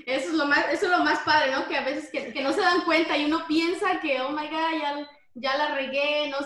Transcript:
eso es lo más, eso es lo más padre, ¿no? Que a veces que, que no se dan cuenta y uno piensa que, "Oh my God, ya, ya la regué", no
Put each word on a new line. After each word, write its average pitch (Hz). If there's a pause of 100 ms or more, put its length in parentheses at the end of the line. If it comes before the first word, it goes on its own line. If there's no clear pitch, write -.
eso 294
es 320
lo 285
más, 294
eso 381
es 359
lo 311
más 302
padre, 302
¿no? -
Que 311
a 254
veces 294
que, 254
que 269
no 277
se 370
dan 359
cuenta 320
y 294
uno 320
piensa 339
que, 269
"Oh 269
my 302
God, 320
ya, 294 (260)
ya 262
la 294
regué", 285
no 277